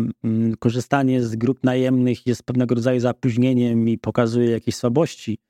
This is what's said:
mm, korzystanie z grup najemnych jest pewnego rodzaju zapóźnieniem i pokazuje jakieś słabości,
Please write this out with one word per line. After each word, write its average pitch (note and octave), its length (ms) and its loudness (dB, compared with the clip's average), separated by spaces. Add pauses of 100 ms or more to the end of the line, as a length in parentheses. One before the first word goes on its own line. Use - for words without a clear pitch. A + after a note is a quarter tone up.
(240)
mm, A2+ 360 0
korzystanie B2+ 640 0
z A2+ 120 -4
grup A#2+ 280 -2
najemnych B2+ 640 0
jest A#2+ 160 -2
pewnego B2 320 0
rodzaju B2 240 0
zapóźnieniem A#2+ 920 0
i A2 80 0
pokazuje A#2 540 0
jakieś A2+ 240 -4
słabości, A#2+ 640 -2 (120)